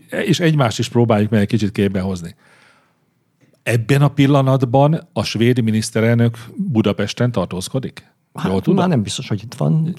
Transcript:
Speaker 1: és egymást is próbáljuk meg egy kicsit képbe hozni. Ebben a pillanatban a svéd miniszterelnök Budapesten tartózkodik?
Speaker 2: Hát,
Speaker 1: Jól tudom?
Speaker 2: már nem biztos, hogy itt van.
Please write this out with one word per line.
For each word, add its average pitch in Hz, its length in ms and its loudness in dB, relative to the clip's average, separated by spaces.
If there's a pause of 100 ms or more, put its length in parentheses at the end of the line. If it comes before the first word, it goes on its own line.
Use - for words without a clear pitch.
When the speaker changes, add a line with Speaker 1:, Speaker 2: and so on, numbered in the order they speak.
Speaker 1:
és 151 300 -2
egymást 151 400 0
is 117 100 -4
próbáljuk 110 420 2
meg 110 100 2
egy 98 60 0
kicsit 104 240 -2
képbe 98 300 -2
hozni. 90 340 -8 (1300)
Ebben 120 380 0
a 143 60 6
pillanatban 135 1040 2
a 107 100 -2
svéd 117 400 2
miniszterelnök 113 760 0 (180)
Budapesten 110 760 0
tartózkodik? 92 800 -6 (220)
Speaker 2:
Hát, - 180 -4
Speaker 1:
Jól 95 100 0
tudom? 190 180 2
Speaker 2:
már 175 80 0
nem 151 140 2
biztos, 98 260 -8
hogy 101 160 -4
itt 113 100 -16
van. 147 200 0 (260)